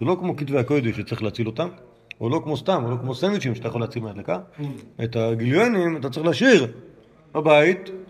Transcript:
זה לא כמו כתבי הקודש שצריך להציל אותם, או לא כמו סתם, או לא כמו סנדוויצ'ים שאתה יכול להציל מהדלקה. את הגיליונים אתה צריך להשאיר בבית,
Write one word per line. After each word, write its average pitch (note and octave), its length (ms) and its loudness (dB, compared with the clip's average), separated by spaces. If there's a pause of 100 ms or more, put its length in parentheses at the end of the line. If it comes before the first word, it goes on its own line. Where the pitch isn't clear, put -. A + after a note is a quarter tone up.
זה A#2+ 60 -2
לא F3+ 140 2
כמו F3+ 160 -2
כתבי C#3 220 -2
הקודש B2 380 0
שצריך G#2+ 260 -8
להציל G#2+ 240 -4
אותם, B2+ 220 -4 (520)
או A2+ 80 -2
לא D#3 160 0
כמו D3+ 120 -4
סתם, F3+ 280 0
או A2+ 60 -4
לא B2 60 -2
כמו B2+ 180 -6
סנדוויצ'ים D3 400 -2
שאתה - 140 -6
יכול A#2 120 -4
להציל A2+ 220 -6
מהדלקה. G2 360 -6 (680)
את A#2 120 -4
הגיליונים D#3+ 800 2
אתה C3+ 140 -6
צריך D#3 160 -4
להשאיר E3+ 400 6 (680)
בבית, D#3 560 4 (200)